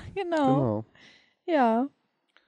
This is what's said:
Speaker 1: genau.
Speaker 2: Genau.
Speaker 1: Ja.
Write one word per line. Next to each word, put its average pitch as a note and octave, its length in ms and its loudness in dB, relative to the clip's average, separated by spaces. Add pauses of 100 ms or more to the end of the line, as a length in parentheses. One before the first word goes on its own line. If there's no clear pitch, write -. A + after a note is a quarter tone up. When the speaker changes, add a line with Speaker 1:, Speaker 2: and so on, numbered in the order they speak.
(140)
Speaker 1:
genau. E4+ 320 -2
Speaker 2:
Genau. A#2 380 0 (640)
Speaker 1:
Ja. B3+ 420 2 (600)